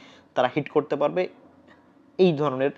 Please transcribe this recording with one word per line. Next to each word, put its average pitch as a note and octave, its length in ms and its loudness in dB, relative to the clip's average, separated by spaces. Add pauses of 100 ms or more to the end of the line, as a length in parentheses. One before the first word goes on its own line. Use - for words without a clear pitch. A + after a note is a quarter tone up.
(340)
তারা B2 200 2
হিট D3 140 -2
করতে D3 280 -2
পারবে। D#3 320 -2 (920)
এই F#3 140 6
ধরনের C#3 460 -2